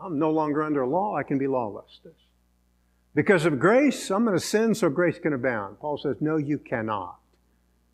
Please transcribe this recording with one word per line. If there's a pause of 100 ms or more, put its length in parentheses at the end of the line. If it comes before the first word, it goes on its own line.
I'm
no
longer
under
law,
I
can
be
lawless." (1160)
Because
of
grace,
I'm
gonna
sin
so
grace
can
abound.
Paul
says,
"No,
you
cannot." (760)